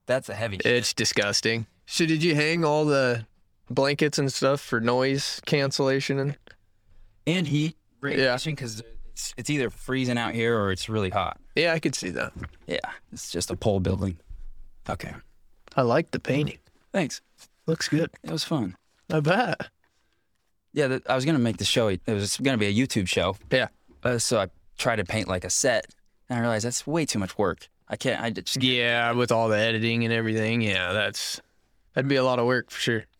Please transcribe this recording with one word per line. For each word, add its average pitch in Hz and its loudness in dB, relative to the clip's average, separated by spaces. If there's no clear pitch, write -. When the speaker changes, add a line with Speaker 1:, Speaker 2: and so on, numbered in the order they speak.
Speaker 1:
That's 127 0
a 98 -8
heavy 104 -4
shit. 101 -2
Speaker 2:
It's 120 2
disgusting. 110 0
So - 0
did 156 2
you 165 2
hang 160 2
all 151 4
the 127 2
blankets 139 2
and 139 0
stuff 139 0
for 117 -2
noise 131 0
cancellation 139 0
and 143 -2
Speaker 1:
And 175 0
heat 147 0
Speaker 2:
Yeah. 139 -6
Speaker 1:
radiation, 135 0
'cause 113 -10
it's, - -10
it's 123 -6
either 135 0
freezing 127 -2
out 117 0
here 117 2
or 98 2
it's - -4
really 107 0
hot. 87 -2
Speaker 2:
Yeah, 165 2
I 160 -2
could 147 0
see - -6
that. 60 -4
Speaker 1:
Yeah, 76 -2
it's - -14
just - -4
a 87 -4
pole 98 0
building. 92 -2
Okay. - -8
Speaker 2:
I 135 2
like 131 2
the - -4
painting. 147 -2
Speaker 1:
Thanks. 180 -2
Speaker 2:
Looks 165 -2
good. 160 0
Speaker 1:
It - -12
was 160 -4
fun. 107 -2
Speaker 2:
I 156 2
bet. 180 0
Speaker 1:
Yeah, 147 2
the, 127 -2
I 131 2
was 131 2
gonna 156 4
make 113 2
the - -2
show. 113 4
It 92 0
was 101 0
gonna 131 2
be 104 2
a 101 0
YouTube 110 0
show. 95 0
Speaker 2:
Yeah. 127 2
Speaker 1:
Uh, 120 2
so 113 2
I 92 0
tried 117 2
to 101 -2
paint, 107 -2
like, 92 -2
a 90 -8
set, 120 2
and 120 -2
I - 0
realized 113 0
that's - -4
way 156 0
too - -2
much 95 -4
work. 92 0
I 107 -4
can't. 117 -2
I 117 -2
just - -6
can't. 127 0
Speaker 2:
Yeah, 120 2
with 120 2
all 113 4
the 107 4
editing 113 2
and 113 0
everything. 113 0
Yeah, 92 0
that's, - -4
that'd 135 0
be 139 2
a 127 2
lot 127 2
of 120 2
work 123 0
for - -12
sure. 113 0